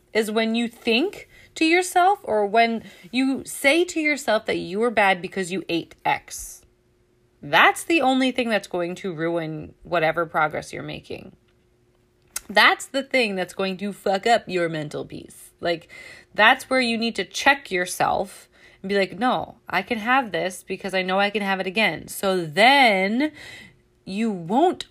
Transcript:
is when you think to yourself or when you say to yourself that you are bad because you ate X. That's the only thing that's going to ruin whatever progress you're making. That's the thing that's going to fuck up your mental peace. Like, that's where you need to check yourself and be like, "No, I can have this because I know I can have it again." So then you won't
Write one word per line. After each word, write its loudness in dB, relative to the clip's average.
is 0
when 0
you 0
think -2
to 0
yourself 2
or 0
when 2
you -2
say 2
to -4
yourself 0
that -2
you -6
are 0
bad 2
because -6
you -6
ate -4
X. -6
That's 2
the 2
only 2
thing -2
that's -2
going -2
to -6
ruin -4
whatever 0
progress -2
you're -10
making. -14
That's 4
the -4
thing 0
that's -6
going -4
to -6
fuck -2
up 4
your 0
mental -8
peace. -18
Like, -4
that's 4
where 2
you 0
need -4
to -4
check 0
yourself -4
and -8
be 0
like, -2
"No, -2
I -2
can -4
have 0
this -4
because -8
I 0
know 0
I 2
can -4
have -2
it -6
again." -2
So -2
then 4
you -2
won't 0